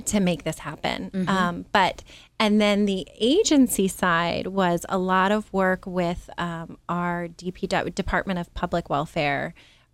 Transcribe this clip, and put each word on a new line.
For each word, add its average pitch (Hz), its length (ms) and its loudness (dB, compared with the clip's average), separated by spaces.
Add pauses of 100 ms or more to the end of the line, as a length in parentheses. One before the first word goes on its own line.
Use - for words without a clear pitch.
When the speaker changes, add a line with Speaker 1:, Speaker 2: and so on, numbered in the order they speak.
Speaker 1:
to 208 120 0
make 180 240 0
this 160 160 -6
happen. 156 520 -6
Speaker 2:
Mm-hmm. 190 180 -4
Speaker 1:
Um, 180 420 0
but, 190 320 2 (360)
and 214 200 4
then 208 260 4
the 190 220 -2 (120)
agency 262 680 4
side 170 600 0
was 185 420 2
a 196 80 0
lot 185 340 2
of 214 220 -2
work 185 320 0
with, 175 520 -2
um, 165 400 -8 (120)
our 175 380 -2
D 170 240 -10
P 190 160 -8
W, 175 240 -2
Department 185 480 -2
of - 140 -8
Public 175 360 -4
Welfare 147 640 -2 (400)